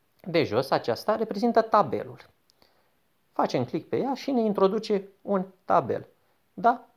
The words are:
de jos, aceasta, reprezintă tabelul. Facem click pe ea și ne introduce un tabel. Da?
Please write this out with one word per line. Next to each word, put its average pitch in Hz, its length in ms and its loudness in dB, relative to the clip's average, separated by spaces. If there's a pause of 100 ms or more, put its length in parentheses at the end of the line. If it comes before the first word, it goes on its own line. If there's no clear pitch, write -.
(200)
de 165 240 0
jos, 107 260 0
aceasta, 156 460 0
reprezintă 220 460 0
tabelul. 143 680 -2 (1040)
Facem 139 320 0
click 156 240 -8
pe - 80 -2
ea 247 180 -2
și - 160 -8
ne 254 100 2
introduce 208 680 0 (140)
un 190 240 -2 (180)
tabel. 143 440 0 (440)
Da? 233 440 0